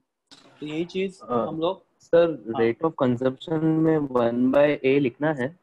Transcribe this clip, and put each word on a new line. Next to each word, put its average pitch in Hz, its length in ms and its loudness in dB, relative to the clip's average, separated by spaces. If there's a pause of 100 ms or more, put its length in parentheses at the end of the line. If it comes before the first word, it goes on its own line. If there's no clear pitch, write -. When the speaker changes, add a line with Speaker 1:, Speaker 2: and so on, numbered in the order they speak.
(600)
Speaker 1:
तो 151 60 -12
यही 156 180 -6
चीज 185 360 -6
Speaker 2:
अ, - 140 -6
Speaker 1:
हम 160 260 -2
लोग 180 260 -4 (140)
Speaker 2:
सर, 170 300 4
Speaker 1:
हाँ। 113 320 -4
Speaker 2:
rate 117 280 0
of - 20 -12 (100)
consumption 131 600 -2
में 160 360 2
one 127 560 0
by 143 300 4
A 135 160 4
लिखना 143 320 -2
है? 139 300 -6